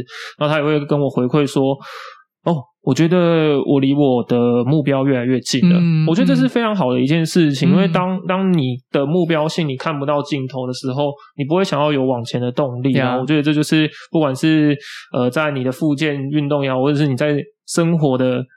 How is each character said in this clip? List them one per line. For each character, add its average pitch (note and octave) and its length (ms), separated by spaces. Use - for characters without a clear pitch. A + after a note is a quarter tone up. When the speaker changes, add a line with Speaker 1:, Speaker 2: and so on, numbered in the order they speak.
Speaker 1:
然 D3 100
后 D3+ 60
他 D#3 60
也 C#3+ 40
会 D3+ 220
跟 D3 120
我 C#3 120
回 B2 140
馈 C#3 220
说 C3+ 280
，“哦， E3+ 120
我 - 100
觉 D3 140
得 E3 500
我 C#3 60
离 C3+ 160
我 C3 300
的 B2 120
目 D3 160
标 C3+ 240
越 C#3 100
来 A#2+ 80
越 B2+ 140
近 B2+ 220
了。” F3 80
Speaker 2:
嗯， E3 300
Speaker 1:
我 D#3+ 60
觉 A3 80
得 C#4 40
这 C4+ 80
是 B3+ 140
非 A#3+ 120
常 A3 140
好 C3+ 180
的 B2+ 80
一 C3 60
件 D#3+ 180
事 D#3 280
情， D#3+ 180
Speaker 2:
嗯。 - 0
Speaker 1:
因 F#3+ 60
为 F3+ 100
当， F#3 400
当 F#3 260
你 C3 240
的 C#3 160
目 E3+ 180
标 D#3 220
性 D#3 220
你 C3 80
看 D#3 200
不 C#3 80
到 D3 180
尽 C#3 260
头 C3 180
的 B2+ 60
时 B2+ 200
候， C#3+ 200
你 C#3+ 80
不 D3 100
会 F#3 80
想 D3+ 180
要 D3+ 120
有 C3+ 120
往 B2+ 200
前 A#2+ 160
的 B2 100
动 B2 320
力 C3+ 160
啊。 B2+ 160
Speaker 2:
Yeah。 B2+ 60
Speaker 1:
我 C3 60
觉 D#3 100
得 D3 60
这 D3+ 100
就 D3+ 100
是 D#3 260
不 E3+ 80
管 C#3+ 160
是， D3+ 420
呃， B2 180
在 D3+ 220
你 C3 100
的 B2+ 80
复 D3 240
健 C#3+ 220
运 D3 180
动 C#3+ 160
也 C3+ 80
好， B2+ 80
或 C#3 100
者 C#3+ 80
是 D3+ 80
你 C3+ 100
在 D3 200
生 E3+ 280
活 C#3 220
的， B2+ 240